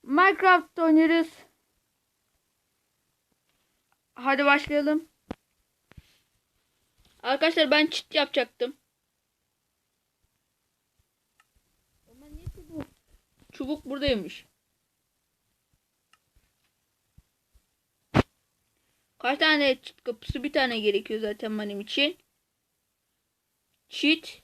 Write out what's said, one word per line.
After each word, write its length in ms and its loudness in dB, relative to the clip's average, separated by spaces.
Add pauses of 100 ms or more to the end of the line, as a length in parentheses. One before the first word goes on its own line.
Minecraft 760 2
oynuyoruz. 480 4 (3000)
Hadi 300 -2
başlayalım. 640 0 (2250)
Arkadaşlar 480 0
ben 160 4
cheat 280 -10
yapacaktım. 640 -4 (3250)
Ama 140 -20
niye 200 -18 (100)
çubuk? 280 -14 (680)
Çubuk 340 -8
buradaymış. 600 -4 (4000)
Kaç 220 -2
tane 420 2
cheat 220 -20
kapısı? 400 -8
Bir 100 -6
tane 260 0
gerekiyor 400 -2
zaten 400 -6
benim 220 -8
için. 360 -2 (1700)
Cheat. 540 -2